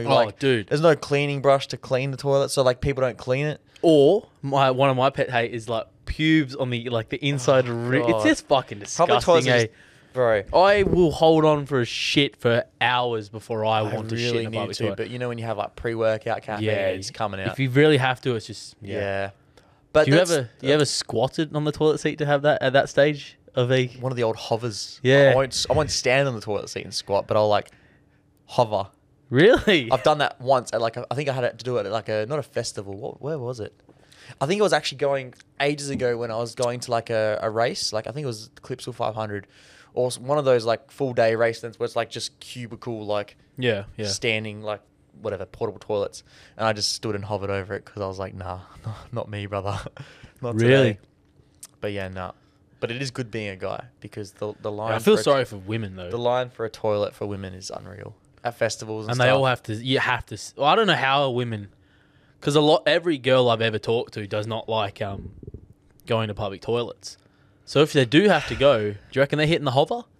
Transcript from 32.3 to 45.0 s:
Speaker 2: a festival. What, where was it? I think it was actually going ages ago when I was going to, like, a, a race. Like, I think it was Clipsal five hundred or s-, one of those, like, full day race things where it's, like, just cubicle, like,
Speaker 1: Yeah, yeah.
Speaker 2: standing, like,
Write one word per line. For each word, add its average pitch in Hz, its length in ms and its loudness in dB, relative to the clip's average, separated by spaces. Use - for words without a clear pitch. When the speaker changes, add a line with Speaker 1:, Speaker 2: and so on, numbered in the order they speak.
Speaker 2:
a 131 40 -4
festival. 101 540 -8
What, 123 240 -14
where 151 160 -6
was 123 220 -8
it? 104 140 -10
I 143 40 -2
think 185 140 0
it 214 40 4
was 170 100 4
actually 151 260 -2
going 139 340 -2
ages 143 300 -2
ago 123 280 -2
when 117 140 -6
I 110 60 -6
was 117 180 -6
going 123 260 -2
to, 123 100 -10
like, 113 180 -2
a, 110 320 0
a 113 80 -2
race. 117 440 -2
Like, 107 140 -4
I - 40 -8
think 147 120 -8
it 143 40 -6
was 110 220 -10
Clipsal 127 320 -10
five 117 220 -4
hundred 104 320 -8
or 123 120 2
s-, 120 120 -8
one 131 180 -2
of 147 80 0
those, 123 200 4
like, 113 260 -2
full 135 220 -4
day 113 220 2
race 117 260 0
things 117 180 -12
where 117 60 -4
it's, 117 100 -6
like, 117 140 -2
just - 300 -10
cubicle, 117 680 -12
like, 101 320 -4
Speaker 1:
Yeah, 113 280 0
yeah. 110 100 -6
Speaker 2:
standing, 107 540 -4
like, 107 200 -8